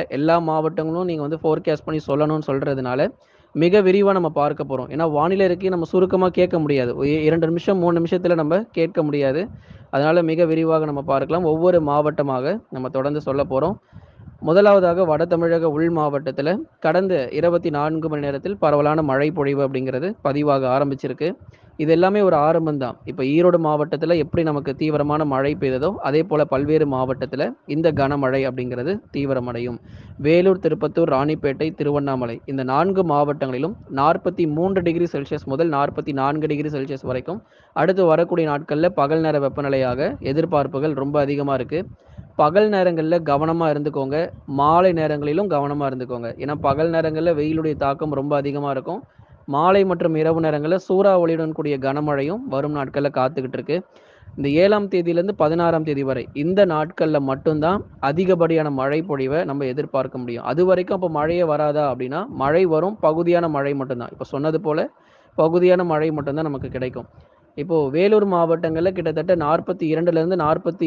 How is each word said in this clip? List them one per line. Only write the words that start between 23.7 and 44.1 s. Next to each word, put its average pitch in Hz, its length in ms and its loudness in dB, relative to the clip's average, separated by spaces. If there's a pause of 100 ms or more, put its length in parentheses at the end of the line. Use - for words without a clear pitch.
எப்படி 165 260 0
நமக்கு 143 320 -2
தீவிரமான 151 500 0
மழை 139 300 0
பெய்ததோ, 139 420 -2
அதே 143 260 0
போல 151 220 0
பல்வேறு 147 420 2
மாவட்டத்துல 131 600 -4 (200)
இந்த 160 260 0
கனமழை 135 500 0
அப்படிங்கிறது 127 520 -4 (180)
தீவிரமடையும். 123 640 -4 (400)
வேலூர், 180 440 4
திருப்பத்தூர், 156 500 0
ராணிப்பேட்டை, 147 600 0
திருவண்ணாமலை 139 720 -2
இந்த 135 200 -6
நான்கு 175 400 0
மாவட்டங்களிலும் 147 720 -2 (180)
நாற்பத்தி 175 540 0
மூன்று 180 340 0
டிகிரி 170 300 0
செல்சியஸ் 143 340 -6
முதல் 151 260 -2
நாற்பத்தி 143 400 -2
நான்கு 143 340 0
டிகிரி 147 260 -4
செல்சியஸ் 135 340 -6
வரைக்கும் 127 340 -6 (360)
அடுத்து 185 280 2
வரக்கூடிய 160 440 2
நாட்கள்ல 151 460 0
பகல் 151 260 0
நேர 151 180 0
வெப்பநிலையாக 139 720 -2 (100)
எதிர்பார்ப்புகள் 143 760 -2
ரொம்ப 143 260 -2
அதிகமா 143 340 -2
இருக்கு. 131 260 -4 (560)
பகல் 175 340 4
நேரங்கள்ல 175 520 2
கவனமா 160 460 0
இருந்துக்கோங்க, 147 480 -2 (300)